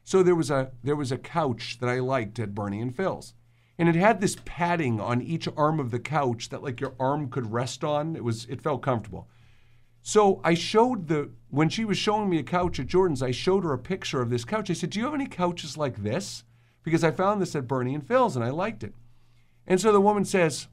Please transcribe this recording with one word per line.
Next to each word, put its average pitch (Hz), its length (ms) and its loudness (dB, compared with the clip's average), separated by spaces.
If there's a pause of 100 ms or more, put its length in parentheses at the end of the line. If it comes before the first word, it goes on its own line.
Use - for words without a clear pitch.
So 190 160 4
there 180 140 6
was 151 160 0
a, 131 220 0 (100)
there 143 140 0
was 135 160 -2
a 127 40 -4
couch - 640 -4
that 123 80 -2
I 123 140 0
liked 127 360 -2
at 104 160 -4
Bernie 101 280 -4
and 127 120 -4
Phil's. 165 400 -4 (440)
And 170 100 4
it 165 80 6
had 190 240 4
this 196 240 0
padding 165 560 -2
on 120 220 0
each 160 340 -4
arm 151 240 2
of 127 120 -4
the 120 80 -2
couch 127 500 -2
that, 123 120 -10
like, 123 200 -8
your 131 180 -6
arm 135 300 0
could 117 240 -6
rest 127 320 -4
on. 151 320 -2
It 104 80 -8
was, 117 240 -2
it - 120 -8
felt 147 200 -2
comfortable. 98 480 -4 (720)
So 202 420 4
I 170 120 4
showed 214 520 2
the, 151 220 -2 (220)
when 156 180 4
she 226 160 -4
was 196 120 -2
showing 208 320 0
me 170 80 2
a 147 60 -2
couch 175 380 -2
at 123 60 -6
Jordan's, 170 360 2
I 127 80 -2
showed 185 320 2
her 165 80 0
a 127 60 -2
picture 156 440 -4
of 117 80 -2
this 120 140 0
couch. 214 260 -4
I 175 40 2
said, 165 160 -4
"Do 139 100 -4
you 226 60 -2
have 302 80 -2
any 269 120 -2
couches 175 520 -4
like 127 260 -4
this? 127 400 -4 (400)
Because 165 220 2
I 160 60 6
found 190 300 0
this 175 140 -2
at 143 100 -2
Bernie 127 300 -2
and 147 100 -8
Phil's 240 300 2
and 120 80 0
I 120 60 0
liked 185 340 -6
it." 101 100 -12 (720)
And 185 140 4
so 214 140 6
the 202 80 8
woman 202 240 4
says, 180 480 0